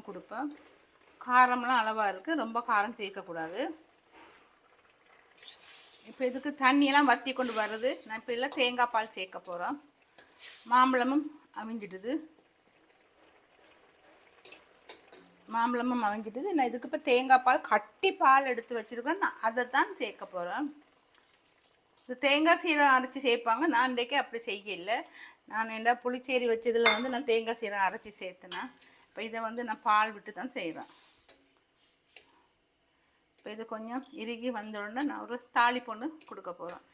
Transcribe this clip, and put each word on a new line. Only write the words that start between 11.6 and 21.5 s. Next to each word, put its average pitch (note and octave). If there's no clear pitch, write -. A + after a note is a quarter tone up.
அவிஞ்சிடுது, G#3+
மாம்பழமும் A#3+
அவிஞ்சிடுது. A3
நான் B3
இதுக்கு B3
இப்ப D#4
தேங்காய் B3+
பால், B3
கட்டி G#3+
பால் C4+
எடுத்து A#3
வச்சிருக்கேன், A#3+
நான் -
அதை A#3
தான் F#4
சேர்க்க G3+
போறேன். F#3